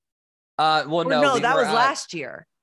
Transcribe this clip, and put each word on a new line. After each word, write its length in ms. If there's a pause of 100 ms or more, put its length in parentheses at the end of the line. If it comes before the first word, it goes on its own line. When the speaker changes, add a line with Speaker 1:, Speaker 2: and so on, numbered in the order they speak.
(600)
Speaker 1:
Uh, 280
well, 200
Speaker 2:
Or 20
Speaker 1:
no, 140
Speaker 2:
no, 100
Speaker 1:
we 60
Speaker 2:
that 160
Speaker 1:
were 60
Speaker 2:
was 80
Speaker 1:
at 40
Speaker 2:
last 400
year. 320 (180)